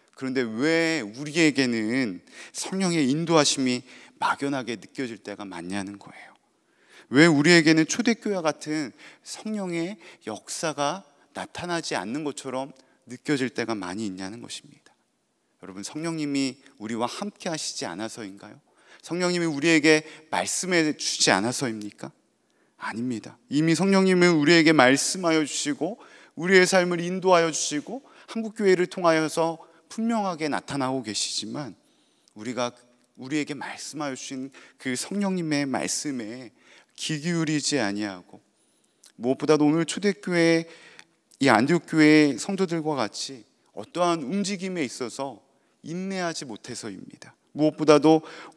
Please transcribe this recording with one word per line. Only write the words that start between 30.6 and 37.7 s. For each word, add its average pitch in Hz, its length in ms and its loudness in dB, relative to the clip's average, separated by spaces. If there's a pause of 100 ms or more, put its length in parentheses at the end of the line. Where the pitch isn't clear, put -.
계시지만 107 720 -8 (600)
우리가, 120 380 -6 (440)
우리에게 143 380 -6
말씀하여 - 600 -10
주신 131 360 -12 (280)
그 127 160 -6
성령님의 170 720 -2
말씀에 120 840 -6 (440)
귀 156 240 -6
기울이지 156 580 -2